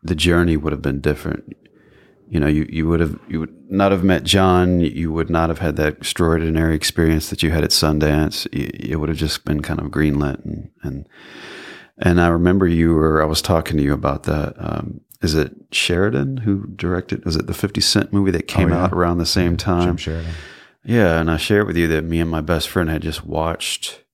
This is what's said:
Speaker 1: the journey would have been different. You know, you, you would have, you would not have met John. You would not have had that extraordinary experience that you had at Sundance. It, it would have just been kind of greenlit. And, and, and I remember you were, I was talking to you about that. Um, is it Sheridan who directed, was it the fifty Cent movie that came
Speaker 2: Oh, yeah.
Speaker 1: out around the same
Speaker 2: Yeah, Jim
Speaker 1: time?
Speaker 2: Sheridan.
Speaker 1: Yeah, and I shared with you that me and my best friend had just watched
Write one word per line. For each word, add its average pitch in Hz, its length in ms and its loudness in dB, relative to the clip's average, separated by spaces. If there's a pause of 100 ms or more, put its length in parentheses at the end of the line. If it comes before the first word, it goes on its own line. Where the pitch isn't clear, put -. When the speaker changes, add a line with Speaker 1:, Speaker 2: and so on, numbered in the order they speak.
Speaker 1:
the 85 120 -2
journey 85 420 2
would 73 160 -2
have 71 100 -8
been 69 180 -2
different. - 560 -4 (720)
You 82 120 -2
know, 71 60 2
you, 78 240 2
you 78 180 -2
would 82 120 2
have, 82 180 0 (100)
you 80 120 -4
would 80 140 -8 (160)
not 98 220 2
have 92 120 0
met 87 200 2
John. 90 560 4
You 82 320 -2
would 80 180 -2
not 82 200 0
have 82 80 -4
had 78 180 -2
that 76 220 0
extraordinary 80 760 0
experience 80 560 0
that - 120 -4
you 80 80 2
had 80 120 0
at 76 80 0
Sundance. 76 760 0
It, - 460 -8
it 82 40 -2
would 76 140 -2
have 78 80 -4
just 78 260 -4
been 76 180 -2
kind 78 180 -4
of 76 80 -6
greenlit. 73 560 0
And, - 260 -8 (120)
and, 69 240 -10 (920)
and 87 220 4
I 87 80 4
remember 90 380 4
you 82 280 4
were, 78 280 4
I 78 40 2
was 78 160 0
talking 82 340 0
to 71 60 2
you 71 100 2
about 71 320 -2
that. 76 340 -2
Um, - 440 -8 (180)
is 78 140 0
it 78 200 0 (160)
Sheridan 127 680 0
who 101 360 -2
directed, 90 500 -4
was 82 120 -2
it - 100 -2
the - 80 -4
fifty - 280 -4
Cent - 300 0
movie 98 200 2
that 85 160 -2
came 90 240 2
Speaker 2:
Oh, - 40 4
yeah. 90 80 2
Speaker 1:
out 92 80 0
around 87 260 0
the 85 80 0
same 87 260 2
Speaker 2:
Yeah, 87 40 0
Jim - 20 -
Speaker 1:
time? 87 400 0
Speaker 2:
Sheridan. 80 340 -6 (520)
Speaker 1:
Yeah, 95 360 4
and 82 100 0
I 82 60 2
shared 104 320 2
with 85 80 -2
you 85 120 2
that 78 140 0
me 82 160 -2
and 82 120 0
my 80 100 -2
best 78 280 -2
friend 87 200 0
had 80 140 -2
just 78 240 -6
watched 80 720 -6 (140)